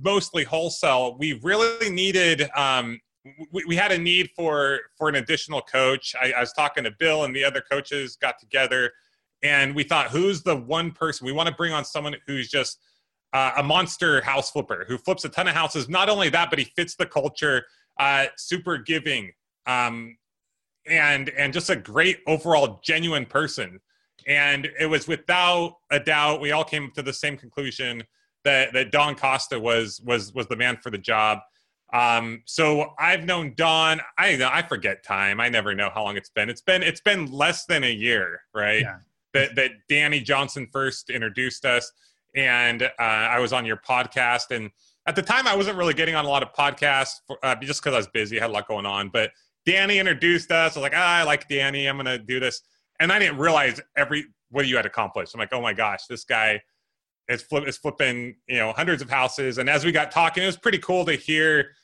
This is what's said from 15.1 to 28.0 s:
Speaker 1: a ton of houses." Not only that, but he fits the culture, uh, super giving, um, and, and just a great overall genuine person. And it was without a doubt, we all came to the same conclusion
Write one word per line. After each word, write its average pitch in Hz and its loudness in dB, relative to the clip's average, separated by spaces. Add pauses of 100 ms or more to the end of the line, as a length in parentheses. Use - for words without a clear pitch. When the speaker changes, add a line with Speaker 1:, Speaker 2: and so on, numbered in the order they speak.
Speaker 1:
a 156 -8
ton - -2
of 160 0
houses." 151 -2
Not 185 0
only 202 2
that, 170 2
but - 0
he 165 -2 (100)
fits 175 -4
the 165 0
culture, 143 0 (360)
uh, 139 4 (100)
super 175 -6
giving, 131 -4 (340)
um, 117 -2 (720)
and, 147 2
and 139 -2
just 165 -2
a 185 2
great 147 0
overall 151 2
genuine 160 0
person. 113 -4 (460)
And 143 2 (100)
it 156 0
was 156 0
without 175 0 (140)
a 143 2
doubt, 151 2
we 147 -4
all 156 2
came 147 -6
to 147 -8
the 135 -6
same 147 -6
conclusion 123 -8 (420)